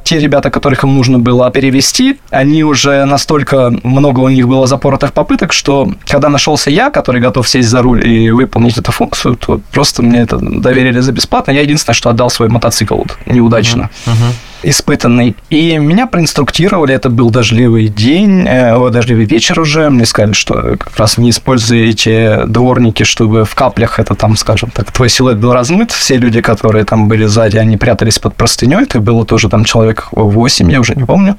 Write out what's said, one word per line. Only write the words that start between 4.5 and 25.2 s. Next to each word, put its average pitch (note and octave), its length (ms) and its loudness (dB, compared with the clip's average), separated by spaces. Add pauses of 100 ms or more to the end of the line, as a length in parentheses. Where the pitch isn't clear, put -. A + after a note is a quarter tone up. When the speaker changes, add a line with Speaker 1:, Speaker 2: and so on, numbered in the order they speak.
Speaker 1:
запоротых C3+ 460 -2
попыток, - 400 -2
что C#3 400 0 (140)
когда C#3+ 220 0
нашелся D3 420 0
я, A#3 200 0
который B2 300 -2
готов B2 280 0
сесть B2 200 2
за B2 140 2
руль A#2+ 240 2
и A2+ 240 2
выполнить A#2 480 0
эту - 140 -4
функцию, - 440 -2
то - 240 -4 (120)
просто C#3 300 -2
мне A#2+ 180 2
это A#2 180 -2
доверили B2+ 640 0
за C3 120 0
бесплатно. B3 400 -2
Я C#3+ 100 0
единственное, D3 320 0
что - 160 -2
отдал A#2+ 200 0
свой A2+ 180 -2
мотоцикл A2+ 480 -2
вот, - 300 -6
неудачно. A#2 640 0 (160)
Speaker 2:
Мгм. A#2 100 0
Мгм. A#2+ 160 0 (340)
Speaker 1:
Испытанный. B2 680 0 (140)
И D#3+ 260 0
меня E3 300 2
проинструктировали, D#3+ 880 0
это B2+ 160 0
был A#2 200 2
дождливый A2+ 580 2
день, E3+ 600 2
э, B2 260 2
о, B2 140 2
дождливый A#2 380 0
вечер E3 340 0
уже. D3+ 300 0
Мне A#2+ 160 2
сказали, G#2+ 260 0
что - 220 -2 (240)
как - 180 -12
раз G#2+ 220 0
не A#2+ 100 2
используйте A2+ 1160 0
дворники, A#2+ 560 0
чтобы A2 420 0
в - 100 -8
каплях A#2+ 440 -2
это G#2+ 160 -2
там, A2 220 0
скажем - 340 -2
так, - 200 -6
твой A#2+ 200 0
силуэт B2+ 260 0